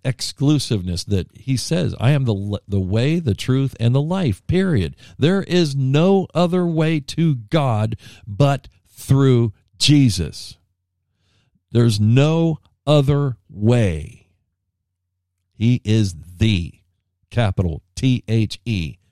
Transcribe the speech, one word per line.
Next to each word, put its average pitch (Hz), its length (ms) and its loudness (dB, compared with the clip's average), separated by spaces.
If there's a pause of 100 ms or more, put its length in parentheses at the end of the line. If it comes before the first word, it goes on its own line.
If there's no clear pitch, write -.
exclusiveness 123 1000 -2
that 92 320 -2
he 131 220 -4
says, 165 420 -2
"I 127 120 2
am 143 120 0
the 117 100 0
l-, 101 320 -6
the 98 140 -2
way, 117 400 0
the 160 160 0
truth, 131 460 -2
and 117 120 2
the 139 80 2
life, 160 460 -4
period." 147 480 0 (220)
There 185 260 2
is 160 320 0
no 151 580 2
other 180 320 0
way 160 360 -2
to 156 340 -2
God 113 640 -2 (280)
but 139 440 -2 (180)
through 131 640 2 (260)
Jesus. 113 800 0 (1120)
There's 117 300 2
no 156 600 2 (280)
other 143 480 2 (140)
way. 104 800 -2 (1200)
He 117 320 0
is 104 320 0 (220)
the, 92 420 -2 (500)
capital 95 520 -2 (140)
T 127 320 -2
H 110 380 -2
E, 98 320 -4 (140)